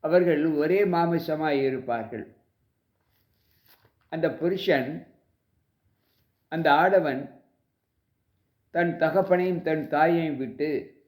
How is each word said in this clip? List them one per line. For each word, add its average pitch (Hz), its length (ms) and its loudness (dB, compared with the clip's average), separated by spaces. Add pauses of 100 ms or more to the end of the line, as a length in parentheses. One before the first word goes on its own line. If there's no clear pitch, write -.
அவர்கள் 165 400 4 (120)
ஒரே 160 300 2
மாமிசமாய் 160 760 0
இருப்பார்கள். 117 640 -4 (1900)
அந்த 160 200 -2
புருஷன், 160 560 0 (1600)
அந்த 160 220 0
ஆடவன் 160 480 2 (1500)
தன் 170 240 0
தகப்பனையும் 180 640 0
தன் 156 260 -2
தாயையும் 160 520 0
விட்டு 135 300 -6 (380)